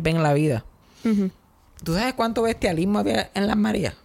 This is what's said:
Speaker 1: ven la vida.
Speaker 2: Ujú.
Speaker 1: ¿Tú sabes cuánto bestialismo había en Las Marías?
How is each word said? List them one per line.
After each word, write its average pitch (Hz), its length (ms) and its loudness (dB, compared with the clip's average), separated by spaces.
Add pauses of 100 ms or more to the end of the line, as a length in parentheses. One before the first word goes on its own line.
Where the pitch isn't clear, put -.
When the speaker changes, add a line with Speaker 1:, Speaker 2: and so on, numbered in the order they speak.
Speaker 1:
ven 160 200 2
la 147 120 2
vida. 147 320 0 (360)
Speaker 2:
Ujú. 202 280 0 (520)
Speaker 1:
¿Tú 160 120 -4
sabes 240 180 0
cuánto 233 300 -2
bestialismo 208 560 0
había 202 340 -2
en 202 140 0
Las 214 100 0
Marías? 208 380 0 (100)